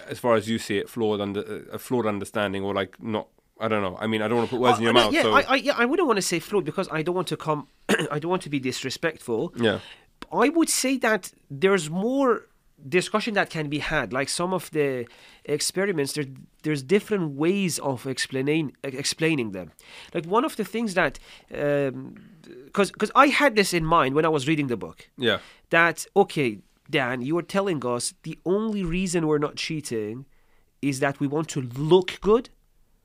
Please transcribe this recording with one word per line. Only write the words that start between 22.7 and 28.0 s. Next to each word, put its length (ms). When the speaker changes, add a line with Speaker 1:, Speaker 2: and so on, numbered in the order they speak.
Speaker 2:
'cause, 180
'cause 240
I 140
had 260
this 180
in 120
mind 320
when 80
I 60
was 180
reading 180
the 100
book. 400
Speaker 1:
Yeah. 220
Speaker 2:
That, 340
okay, 420
Dan, 320
you 160
are 40
telling 440
us 260